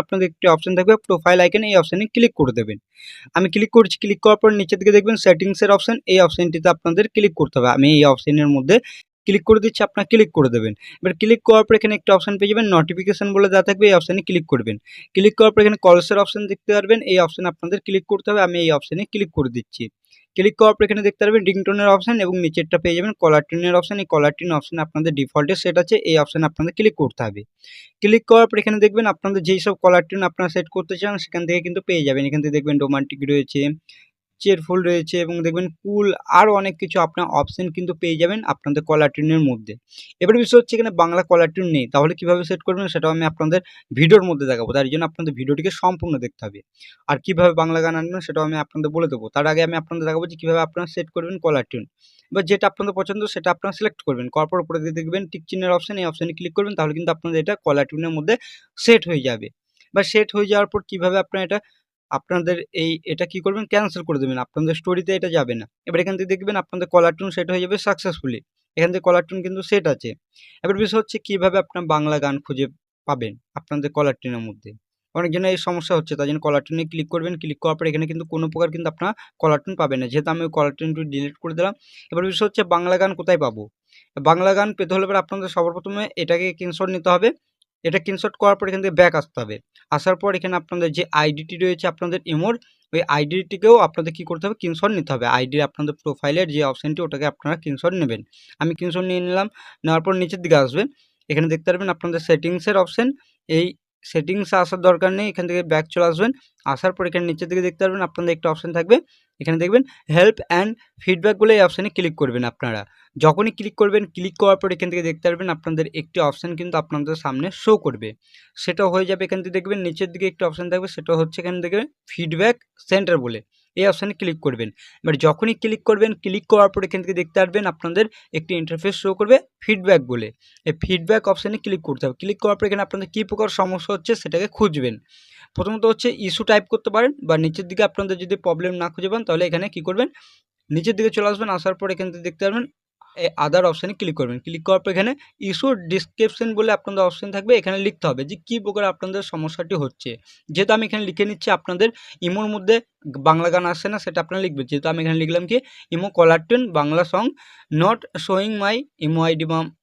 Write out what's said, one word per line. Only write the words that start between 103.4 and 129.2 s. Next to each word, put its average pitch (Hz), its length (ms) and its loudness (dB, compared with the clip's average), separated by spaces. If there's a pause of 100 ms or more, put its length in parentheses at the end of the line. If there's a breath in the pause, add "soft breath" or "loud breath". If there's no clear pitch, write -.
এই 165 160 2 (400)
সেটিংসে 185 580 -4
আসার 180 240 -6
দরকার 180 300 4
নেই, 208 140 -4
এখান 180 180 -6
থেকে 175 120 -2 (100)
ব্যাক 160 220 0
চলে 175 180 2
আসবেন। 202 200 0 (340 soft breath)
আসার 139 300 -2
পর 185 140 -6
এখানে 175 200 -2
নিচের 165 200 -6
দিকে 180 180 -2
দেখতে 170 160 -6
পারবেন 190 260 0
আপনাদের 170 260 -4
একটা 165 180 -4
অপশন 170 240 -10
থাকবে, 170 180 4 (460)
এখানে 165 220 -2
দেখবেন 220 200 4 (320 loud breath)
help 202 220 6 (220)
and 208 100 0 (340 soft breath)
feedback 185 380 0
বলে 220 160 6
এই 196 100 6
অপশনে 190 300 -4
ক্লিক 170 240 -2
করবেন। 123 300 -2
আপনারা 110 300 -6 (340 soft breath)
যখনই 160 420 4
ক্লিক 208 240 -10
করবেন, 208 220 2 (120)
ক্লিক 180 260 -8
করার 196 200 4
পর 196 140 -2
এখান 180 160 -6
থেকে 175 180 -4
দেখতে 160 180 -4
পারবেন 175 280 -4
আপনাদের 160 300 -4 (160)
একটি - 160 -12 (100)
অপশন 170 320 -6
কিন্তু 175 220 -6
আপনাদের 151 420 -6
সামনে 139 240 -6 (160)
শো 220 100 4 (120)
করবে, 113 240 -6 (540 soft breath)
সেটা 180 200 -2 (100)
হয়ে 185 160 0
যাবে। 190 180 -2
এখান 190 140 -4
থেকে 180 160 -8
দেখবেন 196 300 -6
নিচের 170 260 -6
দিকে 170 180 -6
একটি 185 180 -10
অপশন 165 220 -10
থাকবে, 185 240 -4
সেটা 160 240 -6
হচ্ছে 160 220 -4
এখানে 180 240 -6
দেখবেন 208 220 -4 (240)
ফিডব্যাক 170 440 0 (340)
সেন্টার 185 360 2
বলে, 113 140 -8 (380)
এই 190 140 2
অপশনে 196 280 -4
ক্লিক 165 260 -4
করবেন। 113 240 -4 (320 soft breath)
এবার 156 140 0 (100)
যখনই 220 360 2
ক্লিক 214 280 -4
করবেন, 214 220 4 (120)
ক্লিক 196 300 -6
করার 202 200 8
পর 196 140 -4
এখান 190 160 -6
থেকে 180 180 -6
দেখতে 165 200 -4
পারবেন 190 220 0 (100)
আপনাদের 175 320 0 (320 soft breath)
একটি 160 140 -8 (100)
ইন্টারফেস 165 420 -4
শো 196 60 -2 (100)
করবে 214 160 4 (280)